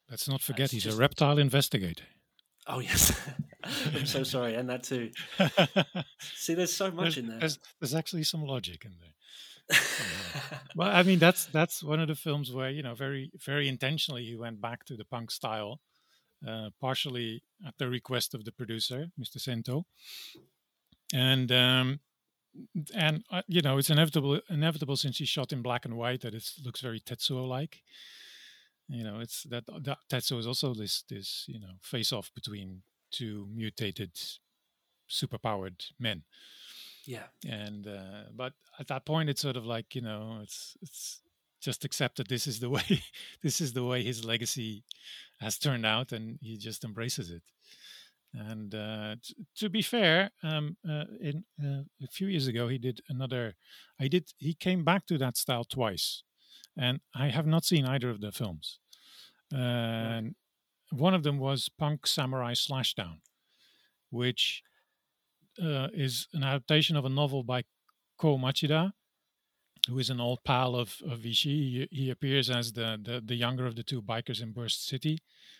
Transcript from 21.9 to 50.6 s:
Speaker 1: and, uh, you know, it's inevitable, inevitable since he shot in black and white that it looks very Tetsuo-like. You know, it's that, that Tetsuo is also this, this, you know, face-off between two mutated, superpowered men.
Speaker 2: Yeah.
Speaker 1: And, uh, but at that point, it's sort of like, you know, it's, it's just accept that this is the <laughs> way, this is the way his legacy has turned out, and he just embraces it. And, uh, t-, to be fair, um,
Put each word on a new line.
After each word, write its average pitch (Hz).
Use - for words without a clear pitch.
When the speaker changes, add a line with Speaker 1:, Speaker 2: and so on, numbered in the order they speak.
Speaker 1:
and, 160
uh, 185
you 175
know, 139
it's 139
inevitable, 151
inevitable 151
since 131
he 147
shot 131
in 127
black 123
and 117
white 120
that 113
it 113
looks 123
very 113
Tetsuo-like. 127
You 120
know, 107
it's -
that, 120
that 139
Tetsuo 127
is 113
also 127
this, 107
this, -
you 113
know, 95
face-off 113
between 95
two 104
mutated, 107
superpowered 101
men. 104
Speaker 2:
Yeah. 117
Speaker 1:
And, 104
uh, 101
but 127
at 147
that 135
point, 156
it's 139
sort 135
of 113
like, 113
you 127
know, 110
it's, -
it's -
just -
accept -
that 117
this 123
is 113
the 120
<laughs> 110
way, -
this 151
is 131
the 123
way 123
his 113
legacy 113
has 107
turned 127
out, 110
and 113
he 113
just 107
embraces 113
it. 85
And, 107
uh, 107
t-, -
to 214
be 202
fair, 190
um, 156